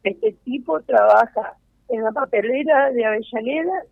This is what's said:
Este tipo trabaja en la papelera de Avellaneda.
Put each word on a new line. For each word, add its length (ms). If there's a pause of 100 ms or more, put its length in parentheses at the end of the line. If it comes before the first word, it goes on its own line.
Este 300 (120)
tipo 360
trabaja 760 (320)
en 120
la 100
papelera 800
de 120
Avellaneda. 880